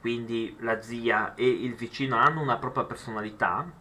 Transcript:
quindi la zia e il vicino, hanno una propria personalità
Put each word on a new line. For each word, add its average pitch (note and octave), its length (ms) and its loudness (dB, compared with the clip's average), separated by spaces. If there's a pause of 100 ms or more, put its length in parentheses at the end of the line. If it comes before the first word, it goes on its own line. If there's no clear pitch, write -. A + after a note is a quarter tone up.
quindi A#2 600 -2
la A2+ 200 0
zia A2+ 540 0
e B2 120 2
il B2 280 2
vicino, A#2+ 420 -2
hanno D3+ 240 6
una B2+ 160 2
propria B2 280 -2
personalità G#2+ 840 -2 (100)